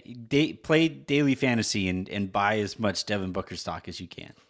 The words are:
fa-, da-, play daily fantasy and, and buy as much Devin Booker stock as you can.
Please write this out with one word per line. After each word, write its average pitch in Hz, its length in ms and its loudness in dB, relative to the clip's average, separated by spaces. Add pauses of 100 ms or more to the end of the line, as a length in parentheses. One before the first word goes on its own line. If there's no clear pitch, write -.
fa-, 120 100 -16 (140)
da-, 151 260 2
play 160 340 4
daily 143 480 2
fantasy 110 520 2
and, 92 200 -2
and 98 240 -4
buy 104 260 2
as 101 200 -4
much 104 280 -2
Devin 98 260 -2
Booker 92 240 -6
stock 82 320 -8
as 90 120 -12
you 90 80 -12
can. - 240 -16 (180)